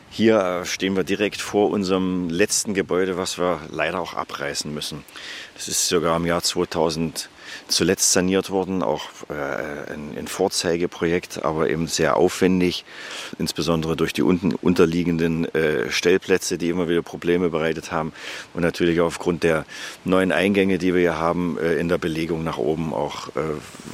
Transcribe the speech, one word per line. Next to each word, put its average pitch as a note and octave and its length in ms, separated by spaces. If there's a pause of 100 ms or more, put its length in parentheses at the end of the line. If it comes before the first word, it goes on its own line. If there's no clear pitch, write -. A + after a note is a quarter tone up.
Hier, A2 280
äh, F2+ 280
stehen F#2+ 320
wir F2+ 80
direkt G2 340
vor G2+ 300
unserem F#2 600
letzten G2 440
Gebäude, F#2 440
was F2+ 220
wir F2 220 (100)
leider E2 300
auch - 140
abreißen C#2+ 580
müssen. D2 300 (500)
Das - 160
ist - 180
sogar E2 300
im E2+ 80
Jahr E2+ 160
zweitausend E2 880 (400)
zuletzt - 420
saniert F#2+ 380
worden, F#2 340
auch, D2 200 (260)
äh, D2 640
ein, D2+ 240
ein - 100
Vorzeigeprojekt, F2 1160
aber - 240
eben D#2+ 180
sehr D2+ 300
aufwendig, F#2 680 (560)
insbesondere D#2+ 560
durch E2 160
die - 120
unten F2+ 320
unterliegenden, E2+ 920 (100)
äh, D2+ 340
Stellplätze, F#2 680
die E2+ 120
immer E2+ 200
wieder E2+ 120
Probleme F2 480
bereitet D#2+ 440
haben D#2+ 180 (420)
und E2+ 80
natürlich E2+ 380
aufgrund E2+ 440
der D#2+ 220 (380)
neuen F#2 300
Eingänge, F#2+ 460
die F2+ 140
wir F2+ 60
hier E2+ 180
haben, E2+ 420
äh, E2 160
in D#2 120
der E2+ 100
Belegung D#2+ 460
nach D#2+ 140
oben D#2 360
auch, - 360
äh, - 120 (520)